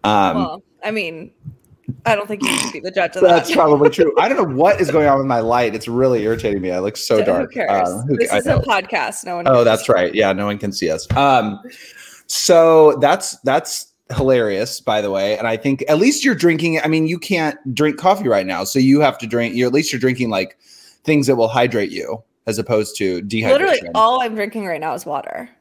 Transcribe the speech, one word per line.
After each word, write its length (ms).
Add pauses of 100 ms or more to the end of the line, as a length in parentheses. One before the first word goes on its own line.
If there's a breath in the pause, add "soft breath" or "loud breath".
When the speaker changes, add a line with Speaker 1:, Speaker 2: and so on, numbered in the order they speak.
Speaker 1:
Um, 340
Speaker 2:
Well, 260 (220)
I 80
mean, 400 (720)
I 80
don't 140
think 120
you 80
can 220
be 80
the 140
judge 240
of 60
that. 60
Speaker 1:
That's 240
probably 380
true. 260
I 120
don't 100
know 180
what 240
is 120
going 160
on 100
with 80
my 140
light. 340
It's 140
really 340
irritating 400
me. 80
I 80
look 180
so 200
Speaker 2:
So 60
who 40
Speaker 1:
dark. 260
Speaker 2:
cares? 360
Speaker 1:
Um, 180
who 100
Speaker 2:
This 140
Speaker 1:
ca-, 60
I 20
Speaker 2:
is 80
a 40
Speaker 1:
know. 100
Speaker 2:
podcast. 640
No 120
one 120
Speaker 1:
Oh, 60
Speaker 2:
cares. 100
Speaker 1:
that's 240
right. 260
Yeah, 180
no 140
one 100
can 140
see 180
us. 280
Um, 440 (680 loud breath)
so 760
that's, 420
that's 500 (240)
hilarious, 640
by 200
the 100
way. 280
And 80
I 100
think 320
at 100
least 260
you're 100
drinking. 480
I 60
mean, 180
you 120
can't 400 (160)
drink 240
coffee 300
right 180
now, 180
so 140
you 220
have 180
to 80
drink. 280
You're, 120
at 80
least 180
you're 80
drinking, 300
like, 280 (460 soft breath)
things 220
that 100
will 120
hydrate 420
you, 320 (240)
as 120
opposed 400
to 240
dehydration. 300
Speaker 2:
Literally, 300 (120)
all 280
I'm 120
drinking 320
right 140
now 140
is 120
water. 420 (120)